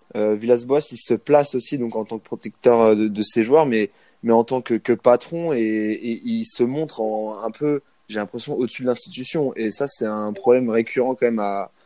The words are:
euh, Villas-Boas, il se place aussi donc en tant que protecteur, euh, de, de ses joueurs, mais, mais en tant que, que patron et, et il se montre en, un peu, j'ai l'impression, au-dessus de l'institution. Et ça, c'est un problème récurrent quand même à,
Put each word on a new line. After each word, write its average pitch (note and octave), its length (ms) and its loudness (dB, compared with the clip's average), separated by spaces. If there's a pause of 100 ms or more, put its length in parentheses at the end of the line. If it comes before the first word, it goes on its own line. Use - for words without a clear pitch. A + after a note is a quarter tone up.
(140)
euh, G#2+ 200 2
Villas-Boas, A#2+ 560 2
il A#2+ 80 -10
se - 160 0
place D3 400 2
aussi C3 240 -4
donc A2+ 180 -4
en A2 80 -4
tant A2 140 -10
que - 60 -14
protecteur, A#2 580 2
euh, A2 120 8
de, G#2+ 140 2
de G#2 140 -2
ses A2+ 200 2
joueurs, C#3+ 220 4
mais, A2+ 260 0 (320)
mais A#2 120 4
en A#2 100 6
tant B2+ 160 -2
que, A#2+ 140 -2
que A2+ 180 0
patron C#3+ 600 2
et, A#2+ 40 -2
et A2 640 -2
il A2+ 200 -4
se - 180 -2
montre C#3+ 380 -2
en, G#2+ 420 -6
un A2+ 80 -4
peu, D3 300 -2 (280)
j'ai G#2+ 100 -8
l'impression, A2+ 400 -8
au-dessus C3 240 -4
de B2+ 60 0
l'institution. B2+ 640 -4
Et A2 160 -4
ça, - 180 -4
c'est - 180 -6
un G#2+ 280 -6
problème B2 340 2
récurrent A#2+ 460 0
quand A#2+ 120 -2
même A#2 120 0
à, G2+ 320 -4 (160)